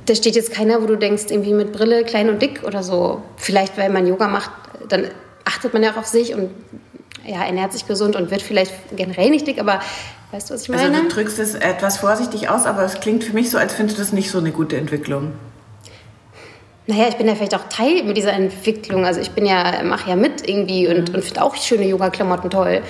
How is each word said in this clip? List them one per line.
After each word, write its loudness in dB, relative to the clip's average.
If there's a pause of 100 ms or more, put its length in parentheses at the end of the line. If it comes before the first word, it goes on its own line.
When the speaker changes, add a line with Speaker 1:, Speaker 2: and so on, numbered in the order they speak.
Speaker 1:
da 4
steht 2
jetzt 0
keiner, 2
wo 0
du 4
denkst, 0
irgendwie 2
mit 2
Brille, 2
klein 0
und 2
dick -2
oder -4
so. 0 (160)
Vielleicht, 0
weil 2
man 2
Yoga 2
macht, -2 (400)
dann 2 (420)
achtet -4
man 4
ja 4
auch -6
auf -6
sich 0
und, -4 (760)
ja, -6
ernährt -2
sich -10
gesund 0
und -2
wird -4
vielleicht 0 (220)
generell 2
nicht 4
dick, -2
aber 2 (520)
weißt -10
du, -8
was -8
ich -12
meine? 0
Speaker 2:
Also 4
du 2
drückst -2
es -2
etwas 0
vorsichtig 0
aus, 2
aber 0
es -2
klingt 0
für -6
mich 2
so, 2
als 0
findest -2
du -2
das -2
nicht 0
so 0
eine 0
gute -2
Entwicklung. -4 (1600)
Speaker 1:
Naja, 4
ich -2
bin 2
ja 4
vielleicht -2
auch -6
Teil 2
mit 0
dieser 2
Entwicklung. 0
Also 0
ich -6
bin 0
ja, 2
mach -2
ja 0
mit 2
irgendwie 0
und, 2
Speaker 2:
Mhm. -4
Speaker 1:
und -2
finde -2
auch 0
schöne 0
Yoga-Klamotten 0
toll. 2